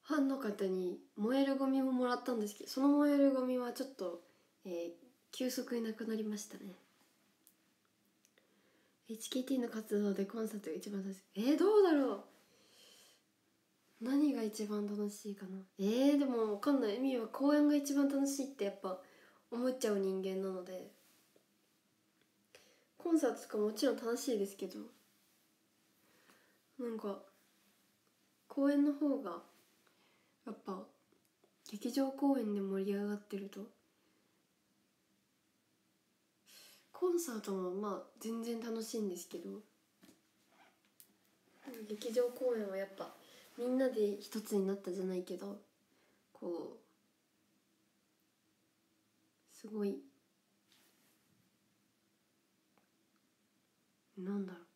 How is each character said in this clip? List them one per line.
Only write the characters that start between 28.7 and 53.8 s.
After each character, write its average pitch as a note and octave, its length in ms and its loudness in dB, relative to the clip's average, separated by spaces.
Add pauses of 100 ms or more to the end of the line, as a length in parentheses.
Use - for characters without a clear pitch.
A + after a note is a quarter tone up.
の D4 100 4
方 C#4+ 280 0
が、 F3 200 -8 (1040)
や A#3 60 -10
っ - 40 -10 (100)
ぱ、 F#3+ 180 -8 (880)
劇 A#3 200 -6
場 C4+ 200 0
公 C#4 260 2
演 G#3 160 0
で G3+ 80 0
盛 G3 240 -2
り G3+ 80 0
上 G3+ 120 0
が G#3 80 -2
っ G3+ 40 -4
て G3+ 200 -8
る G3 120 -8
と、 G3 120 -14 (3250)
コ F4+ 180 0
ン E4+ 100 2
サ B3+ 140 -4
ー G#3+ 80 -4
ト G3 120 -4
も F3+ 180 -2
ま G3 320 -4
あ - 40 -20 (120)
全 A3+ 240 -6
然 A#3 160 -4
楽 A3+ 220 -6
し A3 140 -8
い A3 60 0
ん G3+ 80 0
で F3+ 60 -4
す - 140 -12
け F#3+ 80 -10
ど、 G3 240 -10 (2250)
劇 A3 240 -6
場 A#3+ 180 4
公 A#3+ 260 0
演 G#3+ 120 -2
は F#3+ 80 -6
や G3 100 -2
っ - 20 -16 (100)
ぱ - 160 -10 (440)
み A#3+ 100 -2
ん B3+ 100 2
な C4 120 4
で G#3 300 2
一 - 220 -8
つ G#3+ 140 -4
に F#3+ 100 4
な G3 80 0
っ G3 40 -2
た F#3+ 140 -8
じ F#3+ 100 -4
ゃ - 20 -2
な F#3 120 -2
い F3+ 60 -2
け F3+ 160 -8
ど、 G3+ 220 -10 (760)
こ E3+ 480 -8
う、 - 60 -20 (2750)
す A3 80 -16
ご G#3 160 -4
い、 G3+ 140 0 (4000)